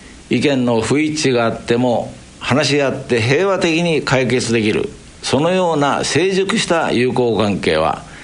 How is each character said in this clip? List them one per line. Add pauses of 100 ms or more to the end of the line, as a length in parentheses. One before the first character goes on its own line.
(320)
意
見
の
不
一
致
が
あ
っ
て
も (260)
話
し
合
っ
て
平
和
的
に
解
決
で
き
る、 (340)
そ
の
よ
う
な
成
熟
し
た
友
好
関
係
は (200)